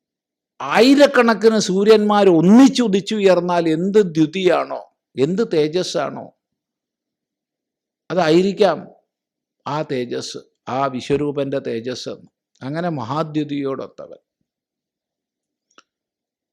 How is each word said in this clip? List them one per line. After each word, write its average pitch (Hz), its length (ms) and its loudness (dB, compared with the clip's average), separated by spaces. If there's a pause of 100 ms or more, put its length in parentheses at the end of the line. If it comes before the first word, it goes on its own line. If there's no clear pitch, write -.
(600)
ആയിരക്കണക്കിന് 226 1000 4
സൂര്യന്മാർ 208 680 2
ഒന്നിച്ചുദിച്ചുയർന്നാൽ 190 1400 4
എന്ത് 185 300 0 (140)
ദ്യുതിയാണോ, 151 680 0 (380)
എന്ത് 185 240 0 (100)
തേജസ്സാണോ, 151 720 -4 (1900)
അതായിരിക്കാം 175 680 2 (880)
ആ 147 140 -6
തേജസ്, 127 560 -8 (320)
ആ 123 160 -4
വിശ്വരൂപന്റെ 139 760 -4
തേജസ് 120 500 -8
എന്ന്. - 200 -16 (320)
അങ്ങനെ 160 280 -8
മഹാദ്യുതിയോടൊത്തവൻ. 139 1300 -8 (2250)